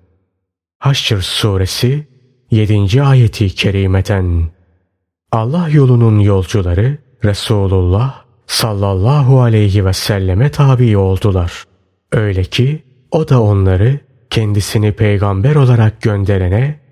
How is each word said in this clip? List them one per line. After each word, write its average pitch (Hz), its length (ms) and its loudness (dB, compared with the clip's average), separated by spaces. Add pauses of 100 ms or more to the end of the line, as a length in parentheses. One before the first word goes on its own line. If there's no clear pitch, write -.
(800)
Haşr 123 420 -2
suresi 110 880 -4 (440)
yedinci 107 520 0
ayeti 127 460 2
kerimeden. 95 1000 -2 (800)
Allah 139 360 -2
yolunun 123 500 4
yolcuları 101 800 0 (260)
Resulullah 98 1000 -2 (240)
sallallahu 113 920 0
aleyhi 104 440 2
ve 95 80 2
selleme 98 580 -2
tabi 127 460 2
oldular. 95 680 -2 (480)
Öyle 101 320 -2
ki 139 380 -4 (280)
o 156 180 -2
da 127 140 2
onları 101 580 2 (300)
kendisini 107 640 -2
peygamber 101 640 0
olarak 123 480 2
gönderene, 101 800 -2 (120)